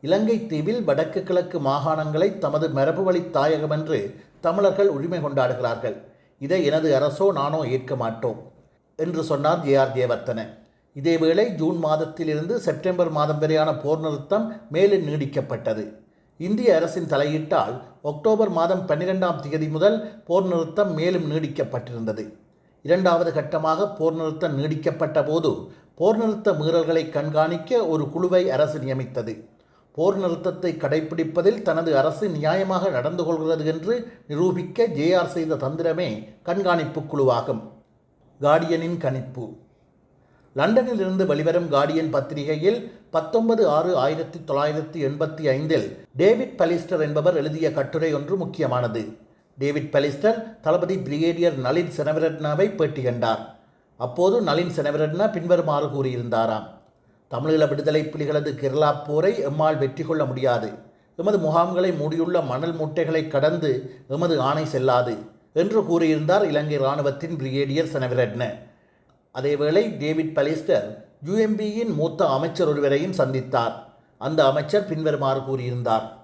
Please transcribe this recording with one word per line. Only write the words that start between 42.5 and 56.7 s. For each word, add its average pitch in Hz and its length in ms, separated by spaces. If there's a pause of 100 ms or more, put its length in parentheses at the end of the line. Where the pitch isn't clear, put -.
பத்தொன்பது 214 580
ஆறு 165 280
ஆயிரத்தி 156 440
தொள்ளாயிரத்தி 151 680
எண்பத்தி 151 380
ஐந்தில் 139 580 (100)
டேவிட் 214 420
பலிஸ்டர் 170 420
என்பவர் 151 360
எழுதிய 156 360
கட்டுரை 156 420
ஒன்று 143 220
முக்கியமானது. 123 840 (400)
டேவிட் 143 340
பலிஸ்டர் 151 680
தளபதி 175 360
பிரிகேடியர் 156 640
நளின் 147 380
செனவிரட்னவை 156 800
பேட்டி 139 260
கண்டார். 117 580 (380)
அப்போது 185 440
நளின் 170 340
செனவிரட்ன 156 560
பின்வருமாறு 160 540
கூறியிருந்தாராம். 117 840 (640)